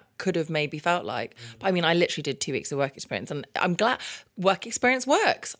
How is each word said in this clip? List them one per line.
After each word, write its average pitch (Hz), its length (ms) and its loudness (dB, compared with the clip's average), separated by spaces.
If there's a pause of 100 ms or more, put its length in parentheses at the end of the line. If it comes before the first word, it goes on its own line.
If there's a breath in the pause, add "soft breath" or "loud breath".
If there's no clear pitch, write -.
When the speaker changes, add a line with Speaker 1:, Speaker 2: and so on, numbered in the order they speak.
(180)
Speaker 1:
could 185 180 -2
have 160 140 -2
maybe 151 300 -2
felt 175 260 0
like. 117 300 -6
Speaker 2:
Mm. - 240 -18
Speaker 1:
But - 80 0
I 190 40 4
mean, 175 140 2
I 165 80 6
literally 170 300 2
did 143 180 -4
two 151 100 -4
weeks - 200 -2
of 143 60 -4
work 139 200 0
experience, 107 340 -6
and 147 240 -6
I'm 180 200 2
glad 226 240 0 (360 loud breath)
work 185 320 2
experience 254 400 0
works. - 520 2